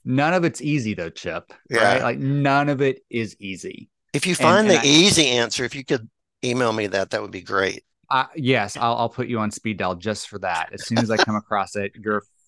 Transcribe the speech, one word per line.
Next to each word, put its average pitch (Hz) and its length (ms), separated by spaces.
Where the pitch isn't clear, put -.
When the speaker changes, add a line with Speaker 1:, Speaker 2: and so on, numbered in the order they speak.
Speaker 1:
None 139 300
of 180 100
it's - 180
easy 139 320
though, 85 160
Chip, 85 420
Speaker 2:
Yeah. 113 140
Speaker 1:
right? 101 180
Like, 120 160
none 139 520
of 139 120
it 135 280
is 113 300
easy. 95 500
Speaker 2:
If 147 120
you 180 140
Speaker 1:
And, - 80
Speaker 2:
find 202 200
Speaker 1:
and 190 80
Speaker 2:
the 151 40
Speaker 1:
I 117 40
Speaker 2:
easy 156 440
answer, 120 360
if 120 120
you 135 100
could 120 240
email 123 300
me 107 140
that, 95 240
that 107 100
would 98 100
be 95 100
great. 95 420
Speaker 1:
Uh, 131 160
yes, 123 400
I'll, 120 220
I'll 117 120
put 123 180
you 117 120
on 107 120
speed 110 260
dial 92 180
just 101 320
for 104 120
that. 85 340
As - 100
soon 117 180
as 113 100
I 110 60
come 110 180
Speaker 2:
<laughs> - 0
Speaker 1:
across 101 400
it, 101 200
you're 107 280